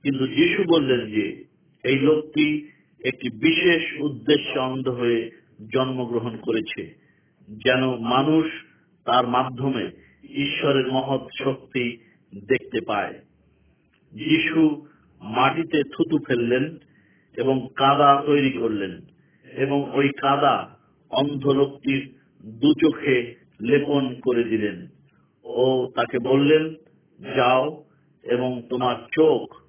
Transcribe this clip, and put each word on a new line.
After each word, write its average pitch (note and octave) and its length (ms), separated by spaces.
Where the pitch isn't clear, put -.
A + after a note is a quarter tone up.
কিন্তু C3 240
যিশু F3 420
বললেন B2+ 420
যে G2 340
এই C3+ 140
লোকটি D3+ 720
একটি B2+ 260
বিশেষ D#3+ 720
উদ্দেশ্যে C#3+ 580
অন্ধ C3 300
হয়ে A#2 420
জন্মগ্রহণ B2 640
করেছে, G#2+ 580
যেন B2+ 480
মানুষ C#3 500
তার A#2+ 220
মাধ্যমে B2 640
ঈশ্বরের C#3 600
মহৎ C3 420
শক্তি B2 520
দেখতে A2 460
পায়। G2+ 400
যিশু D#3 760
মাটিতে C#3 640
থুতু - 440
ফেললেন B2+ 500
এবং C3 400
কাদা C#3 500
তৈরি C#3+ 240
করলেন G2 500
এবং C#3 420
ওই C#3 140
কাদা C#3 680
অন্ধ C#3 360
লোকটির C#3 680
দু A2+ 300
চোখে C#3+ 640
লেপন C#3 600
করে A#2+ 240
দিলেন G#2 440
ও B2+ 520
তাকে A#2+ 240
বললেন, C#3+ 560
"যাও C3 480
এবং B2 480
তোমার B2 260
চোখ D3+ 420